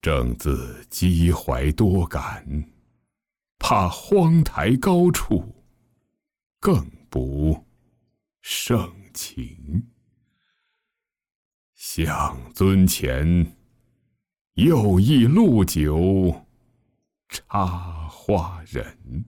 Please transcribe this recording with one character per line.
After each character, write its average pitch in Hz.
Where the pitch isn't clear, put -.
正 62
自 64
机 85
怀 69
多 92
感， 71
怕 -
荒 165
台 -
高 180
处 -
更 107
不 78
胜 -
情。 76
向 -
尊 95
前， 80
又 110
忆 120
陆 143
九 85
插 87
花 87
人。 -